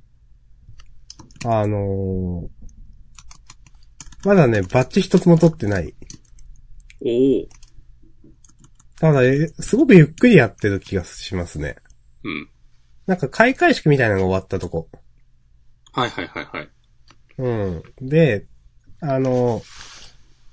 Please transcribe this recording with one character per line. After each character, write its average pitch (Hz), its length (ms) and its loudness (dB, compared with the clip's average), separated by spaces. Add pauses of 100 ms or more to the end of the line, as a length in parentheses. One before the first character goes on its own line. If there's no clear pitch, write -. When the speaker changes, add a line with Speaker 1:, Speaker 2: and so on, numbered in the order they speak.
(1400)
Speaker 1:
あ 113 220 -2
の 95 840 -6 (1800)
ー、 - 40 -2
ま 202 80 4
だ 165 100 8
ね、 110 160 2
バ 123 240 0
ッ - 40 -10
ジ 196 120 0
一 185 160 0
つ 175 100 0
も 170 120 6
取 165 120 4
っ 160 40 -10
て - 100 -8
な 101 140 -2
い。 85 160 -10 (1080)
Speaker 2:
お 123 360 0
お。 - 80 -8 (1500)
Speaker 1:
た 160 120 4
だ、 135 120 4
え、 135 240 2 (120)
す - 160 -2
ご 277 120 2
く 226 80 8
ゆ 160 80 10
っ - 60 6
く - 180 2
り 233 80 6
や 120 140 4
っ - 60 -16
て - 140 -4
る 98 100 -2
気 - 160 -8
が 90 80 -4
し - 300 -14
ま 87 140 -6
す - 100 -16
ね。 73 200 -10 (460)
Speaker 2:
う 113 60 -12
ん。 76 180 -12 (600)
Speaker 1:
な 190 80 -2
ん - 20 -4
か 131 100 -6
開 254 280 0
会 349 180 0
式 - 160 -2
み 143 80 4
た 127 80 0
い 110 40 2
な 101 80 0
の 95 40 -2
が 92 60 -2
終 92 60 0
わ 95 80 -2
っ - 60 -18
た 95 120 -6
と 87 100 -12
こ。 82 180 -10 (1040)
Speaker 2:
は 127 120 -4
い 110 60 -8
は - 100 -10
い 82 60 -10
は - 140 -12
い - 40 -14
は - 160 -14
い。 73 80 -20 (680)
Speaker 1:
う 127 100 -6
ん。 98 340 -6 (240)
で、 139 380 2 (540)
あ 135 180 -4
の、 123 460 -2 (880)